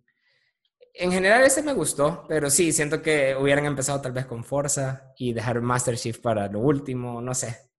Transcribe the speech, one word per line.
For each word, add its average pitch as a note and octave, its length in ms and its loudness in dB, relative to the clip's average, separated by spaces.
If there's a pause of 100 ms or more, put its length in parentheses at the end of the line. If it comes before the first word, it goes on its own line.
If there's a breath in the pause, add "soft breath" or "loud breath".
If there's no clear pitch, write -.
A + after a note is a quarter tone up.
(1000)
En F3+ 120 0
general G3 320 4
ese C4+ 180 4
me D4 100 -2
gustó, D3 560 -2
pero D3 220 0
sí, D#3+ 220 4
siento D3+ 300 -2
que D3 360 2
hubieran C#3+ 260 4
empezado C#3 360 -2
tal B2+ 120 -6
vez B2+ 140 -4
con A#2 180 -10
Forza C#3 720 -4
y B2 160 -4
dejar A#2 280 -2
Master B2 360 0
Chief A2+ 220 -6
para G#2 300 0
lo G#2 120 -4
último, B2+ 600 -2
no B2+ 140 -6
sé. - 440 -8